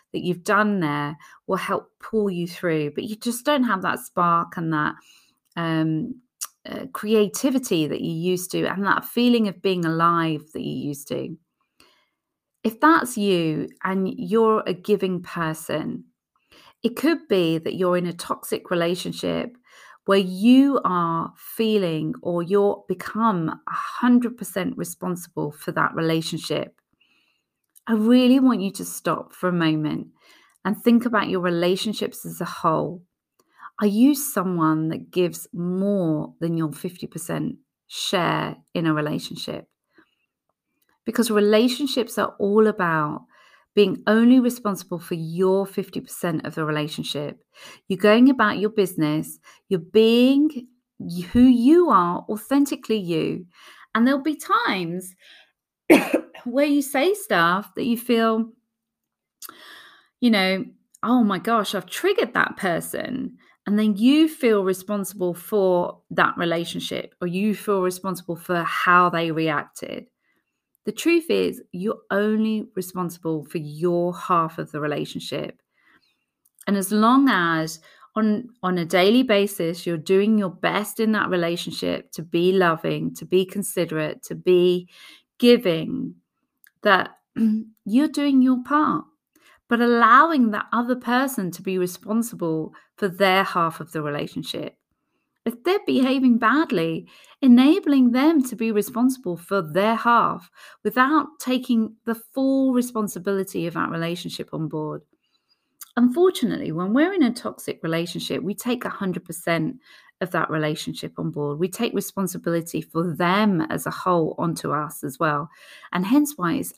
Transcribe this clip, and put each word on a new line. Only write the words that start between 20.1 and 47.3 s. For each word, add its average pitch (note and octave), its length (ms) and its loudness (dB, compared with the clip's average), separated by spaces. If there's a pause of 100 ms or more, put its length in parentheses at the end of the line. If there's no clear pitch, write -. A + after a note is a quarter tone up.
you A#3+ 640 4
are E3+ 540 -2
feeling F3 840 -2
or F3 220 -4
you're G3+ 460 0
become F#3 600 -2
a - 100 -8 (120)
hundred A#3+ 640 2
percent F3+ 400 -6
responsible F3 760 -8
for - 200 -10
that D#3 240 -2
relationship. D#3+ 800 -4 (1120)
I A3+ 60 0
really B3 460 6
want B3 220 4
you F#3+ 100 -4
to F3 140 -12
stop - 480 -6
for - 160 -4
a F3 40 0
moment D#3 540 0 (580)
and G#3+ 120 -2
think A#3 280 4
about A3+ 240 -2
your F#3 100 -2
relationships F3+ 840 -2
as E3 160 -10
a E3+ 40 -8
whole. D#3+ 580 -4 (800)
Are G#3 60 4
you A#3 280 6
someone E3 760 0
that - 220 -8
gives F3 420 -2
more F3+ 880 -2
than E3 180 -2
your D#3+ 140 -2
fifty F3+ 360 -10
percent D#3 480 -8 (320)
share D#3 720 -2 (160)
in F3 120 -2
a D#3+ 80 2
relationship? D#3 760 -6 (1400)
Because A3+ 260 0
relationships A3 880 2
are - 180 -4
all G#3 300 4
about E3 580 -2 (480)
being G3 320 2
only A#3 340 6
responsible G#3 600 -2
for E3+ 160 -8
your F#3 500 0
fifty - 360 -8
percent - 440 -6
of D#3+ 80 -10
the D#3+ 120 -4
relationship. D3+ 760 -6 (480)